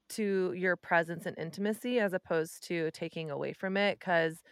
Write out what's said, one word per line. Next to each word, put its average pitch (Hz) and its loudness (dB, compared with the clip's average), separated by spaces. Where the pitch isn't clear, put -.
to 196 0
your 180 2
presence 170 0
and - -6
intimacy 214 -2
as 202 2
opposed 165 -2
to 165 0
taking 160 -8
away 143 -4
from 190 -2
it. 202 2
'Cause 165 2